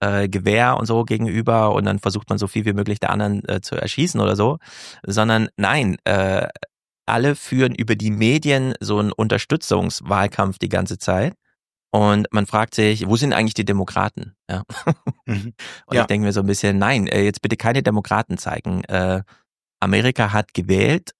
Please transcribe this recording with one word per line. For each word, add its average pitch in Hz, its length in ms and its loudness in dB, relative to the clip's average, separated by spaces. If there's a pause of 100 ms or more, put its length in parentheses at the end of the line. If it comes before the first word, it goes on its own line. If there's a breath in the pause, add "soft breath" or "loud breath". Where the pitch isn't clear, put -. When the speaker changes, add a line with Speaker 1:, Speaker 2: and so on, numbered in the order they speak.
Speaker 1:
äh, 101 280 0
Gewehr 104 480 2
und 110 100 -4
so 113 180 0
gegenüber 113 680 0
und 101 140 0
dann 101 120 0
versucht 104 300 -4
man 104 100 -2
so 104 80 -2
viel 107 180 -2
wie 107 80 0
möglich 104 280 -2
der 101 100 0
anderen, 104 380 -2
äh, 98 140 -2
zu - 140 -8
erschießen 151 440 -2
oder 98 160 2
so, 120 220 2 (460 loud breath)
sondern 110 520 2
nein, 104 480 0
äh, 95 420 0 (600)
alle 120 280 2
führen 127 400 0
über 110 220 0
die 107 140 0
Medien 131 680 2
so 104 180 0
einen 104 140 2
Unterstützungswahlkampf 101 1500 0
die 92 100 -2
ganze 95 300 -2
Zeit 98 360 0 (560)
und 104 400 4
man 104 160 0
fragt 110 280 0
sich, 107 340 2
wo 110 80 4
sind 127 160 2
eigentlich 110 220 0
die 107 100 -2
Demokraten? 98 720 -2 (160)
Ja. 95 180 -4
<laughs> - 560 -4
Speaker 2:
Mhm. 110 300 -6 (320 loud breath)
Speaker 1:
Und 123 100 -2
Speaker 2:
Ja. 117 60 4
Speaker 1:
ich 107 60 -2
denke 104 180 0
mir 101 60 2
so 104 80 0
ein 98 60 2
bisschen, 101 320 2
nein, 101 280 2
äh, 101 160 0
jetzt 101 200 0
bitte 110 140 -2
keine 123 260 0
Demokraten 104 560 0
zeigen. - 460 -6
Äh, 92 380 0 (580 soft breath)
Amerika 104 520 2
hat - 220 -2
gewählt 95 640 0